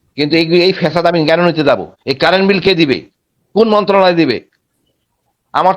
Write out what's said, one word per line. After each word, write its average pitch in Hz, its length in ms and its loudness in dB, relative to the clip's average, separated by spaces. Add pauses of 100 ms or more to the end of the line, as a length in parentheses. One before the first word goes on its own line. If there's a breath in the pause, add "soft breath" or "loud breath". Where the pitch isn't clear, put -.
(160)
কিন্তু 147 200 -2
এই, 170 260 0
এই 185 120 2
ফ্যাসাদ 170 320 -2
আমি 170 200 0
কেন 165 200 2
নিতে 156 180 0
যাবো? 110 280 -2 (140)
এই 135 80 -2
কারেন্ট 180 340 0
বিল 196 120 2
কে 190 160 0
দিবে? 135 260 0 (520)
কোন 220 160 0
মন্ত্রণালয় 196 440 2
দিবে? 143 260 0 (1120)
আমার 180 240 0